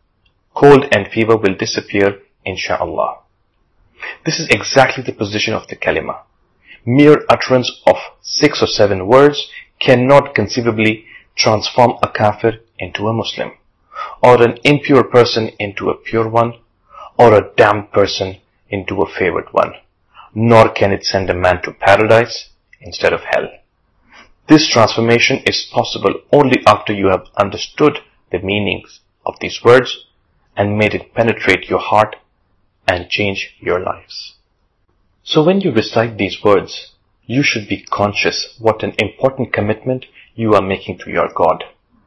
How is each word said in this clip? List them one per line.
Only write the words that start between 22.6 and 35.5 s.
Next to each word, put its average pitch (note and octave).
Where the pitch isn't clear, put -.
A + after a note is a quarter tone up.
instead -
of E2+
hell. -
This D3+
transformation A#2
is -
possible A2+
only C3
after G#2
you G2
have F#2
understood C#3
the F#2
meanings G2
of -
these -
words B2
and G#2
made G#2+
it -
penetrate A2+
your F2+
heart G#2+
and F2
change G2+
your F2
lives. -
So D#3
when F#3+